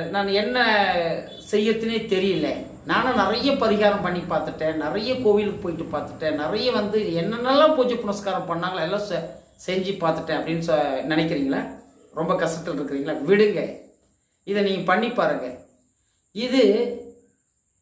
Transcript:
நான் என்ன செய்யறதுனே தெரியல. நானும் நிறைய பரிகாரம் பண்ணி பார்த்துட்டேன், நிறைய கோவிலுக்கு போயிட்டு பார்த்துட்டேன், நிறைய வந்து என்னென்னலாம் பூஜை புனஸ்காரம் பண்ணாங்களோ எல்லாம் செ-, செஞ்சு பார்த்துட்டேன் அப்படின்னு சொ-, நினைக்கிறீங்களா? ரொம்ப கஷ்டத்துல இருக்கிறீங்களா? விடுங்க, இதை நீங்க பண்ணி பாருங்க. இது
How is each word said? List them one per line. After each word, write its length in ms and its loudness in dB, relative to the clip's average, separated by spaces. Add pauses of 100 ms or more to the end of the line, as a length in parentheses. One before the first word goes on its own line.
(100)
நான் 180 0
என்ன 360 2 (880)
செய்யறதுனே 560 0
தெரியல. 580 0 (220)
நானும் 340 2
நிறைய 340 2
பரிகாரம் 500 4
பண்ணி 180 -2
பார்த்துட்டேன், 540 -4
நிறைய 340 -2 (120)
கோவிலுக்கு 400 2
போயிட்டு 220 -6
பார்த்துட்டேன், 520 -4
நிறைய 360 -2
வந்து 260 0 (160)
என்னென்னலாம் 600 4
பூஜை 200 2
புனஸ்காரம் 540 -4
பண்ணாங்களோ 360 -2
எல்லாம் 220 -4
செ-, 160 -4 (360)
செஞ்சு 340 -2
பார்த்துட்டேன் 440 -2
அப்படின்னு 300 -2
சொ-, 100 4 (280)
நினைக்கிறீங்களா? 560 0 (520)
ரொம்ப 200 0
கஷ்டத்துல 440 -2
இருக்கிறீங்களா? 440 -4
விடுங்க, 400 4 (840)
இதை 160 0
நீங்க 220 0
பண்ணி 260 2
பாருங்க. 380 0 (880)
இது 260 2 (1200)